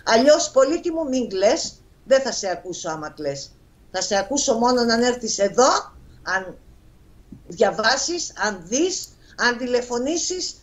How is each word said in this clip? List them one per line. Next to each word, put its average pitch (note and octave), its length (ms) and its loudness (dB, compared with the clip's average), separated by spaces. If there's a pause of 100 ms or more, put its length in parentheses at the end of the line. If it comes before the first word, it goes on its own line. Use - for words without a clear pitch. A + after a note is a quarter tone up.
Αλλιώς, C#4 460 4
πολίτη D#4+ 400 2
μου, D#4+ 160 -4
μην B3+ 220 -2
κλαις, G3 540 0 (220)
δεν C4 160 4
θα A#3+ 100 -4
σε - 180 -6
ακούσω F3 400 -8
άμα D#3 200 -8
κλαις. C#3+ 460 -8 (360)
Θα F#3 100 -4
σε G3 160 -2
ακούσω C4 360 0
μόνο A#3+ 280 2
αν A#3 220 2
έρθεις A#3+ 360 -2
εδώ, A3+ 300 4 (540)
αν F#3 340 -6 (880)
διαβάσεις, A3+ 920 0
αν G3 280 -4
δεις, D#4 420 -2 (340)
αν A#3+ 160 0
τηλεφωνήσεις B3 1040 -4